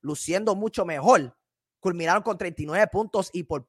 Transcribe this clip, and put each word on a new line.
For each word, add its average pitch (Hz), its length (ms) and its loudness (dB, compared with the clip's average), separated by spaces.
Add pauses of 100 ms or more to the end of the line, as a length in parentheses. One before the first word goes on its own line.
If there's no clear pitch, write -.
luciendo 180 520 -2
mucho 208 300 -2
mejor, 156 540 4 (420)
culminaron 175 420 0
con 208 160 -4
treinta 175 240 -8
y 151 40 -6
nueve 190 220 4
puntos 202 440 -2
y 175 120 -6
por 143 260 -6